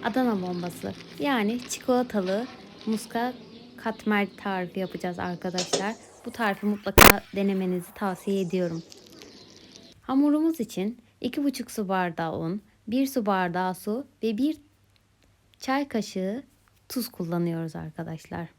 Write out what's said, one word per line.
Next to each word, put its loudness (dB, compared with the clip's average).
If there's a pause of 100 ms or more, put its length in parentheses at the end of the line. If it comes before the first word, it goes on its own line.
Adana 2
bombası, -4 (260)
yani 2 (100)
çikolatalı 0 (380)
muska -2 (440)
katmer 0 (100)
tarifi -4
yapacağız -4
arkadaşlar. -2 (300)
Bu -10
tarifi 0
mutlaka 8 (120)
denemenizi -2
tavsiye -2
ediyorum. -2 (1160)
Hamurumuz 4
için -2 (240)
iki -2
buçuk -2
su -4
bardağı 0
un, -2 (260)
bir 2
su -2
bardağı 2
su -4 (160)
ve 0
bir 0 (1000)
çay 0
kaşığı -2 (460)
tuz -4
kullanıyoruz -2
arkadaşlar. -8 (120)